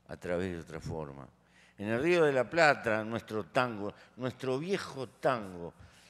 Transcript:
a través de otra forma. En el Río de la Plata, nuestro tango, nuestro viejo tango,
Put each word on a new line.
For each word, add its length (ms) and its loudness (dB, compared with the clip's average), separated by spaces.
a 80 -12
través 380 -2
de 60 -8
otra 200 -10
forma. 480 -8
En 120 -4
el 120 0
Río 220 4
de 80 6
la 180 2
Plata, 540 4
nuestro 440 -4
tango, 460 0
nuestro 420 -4
viejo 520 -6
tango, 640 -2